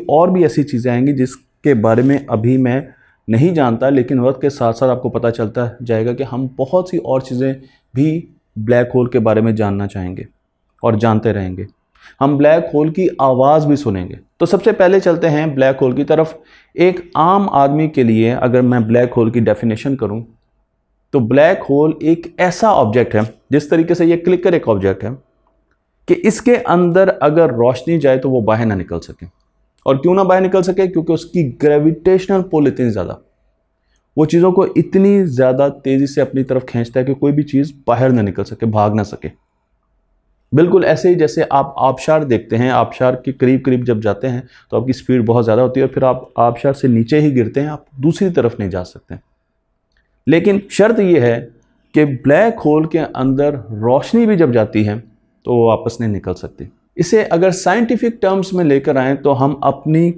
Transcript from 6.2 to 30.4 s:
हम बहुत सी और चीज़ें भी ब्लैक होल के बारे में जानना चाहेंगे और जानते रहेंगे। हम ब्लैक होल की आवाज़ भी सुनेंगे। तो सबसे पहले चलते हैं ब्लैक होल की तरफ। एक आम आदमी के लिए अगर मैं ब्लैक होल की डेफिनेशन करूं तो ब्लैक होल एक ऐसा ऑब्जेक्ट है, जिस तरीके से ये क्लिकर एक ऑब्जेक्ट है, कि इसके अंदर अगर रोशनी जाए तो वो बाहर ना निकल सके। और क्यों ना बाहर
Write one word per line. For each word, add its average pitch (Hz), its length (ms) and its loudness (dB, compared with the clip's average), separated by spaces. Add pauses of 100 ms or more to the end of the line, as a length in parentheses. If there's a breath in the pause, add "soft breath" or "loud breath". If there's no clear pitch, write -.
हम 127 340 -6
बहुत 180 320 -2
सी 165 80 -4
और 131 240 -2
चीज़ें 135 320 -4 (400 loud breath)
भी 156 340 -2 (280)
ब्लैक 120 380 0
होल 123 140 2
के 127 120 0
बारे 107 220 2
में 113 120 0
जानना 101 340 -2
चाहेंगे 92 380 -10 (560)
और 117 160 0
जानते 110 340 0
रहेंगे। 95 340 -8 (540 soft breath)
हम 139 180 0
ब्लैक 156 340 2
होल 151 180 0
की 180 180 -2 (120)
आवाज़ 139 460 2
भी 147 100 2
सुनेंगे। 95 420 -6 (220)
तो 170 60 2
सबसे 202 260 2
पहले 190 280 2
चलते 175 280 0
हैं 151 260 -2
ब्लैक 131 240 2
होल 127 140 0
की 139 120 -4
तरफ। 156 340 0 (380 soft breath)
एक 180 240 2 (160)
आम 190 340 2
आदमी 143 380 2
के 139 160 0
लिए 113 280 2
अगर 127 300 0
मैं 123 240 2
ब्लैक 120 260 2
होल 117 180 0
की 120 100 0
डेफिनेशन 113 560 -2
करूं 110 260 -6 (920)
तो 143 80 2
ब्लैक 147 400 2
होल 151 400 0
एक 165 380 -2
ऐसा 180 320 2
ऑब्जेक्ट 117 420 2
है, 107 80 2 (300)
जिस 147 180 0
तरीके 170 240 2
से 170 120 2
ये 170 120 2
क्लिकर 175 360 0
एक - 140 -2
ऑब्जेक्ट 95 360 0
है, 107 60 -8 (1000)
कि 175 80 2
इसके 220 400 0
अंदर 180 540 2
अगर 151 440 2
रोशनी 127 440 0
जाए 131 200 2
तो 131 120 -4
वो 127 120 0
बाहर 110 240 0
ना 107 80 -2
निकल 85 260 -8
सके। - 260 -18 (600)
और 135 120 2
क्यों 170 160 2
ना 196 100 2
बाहर 185 180 2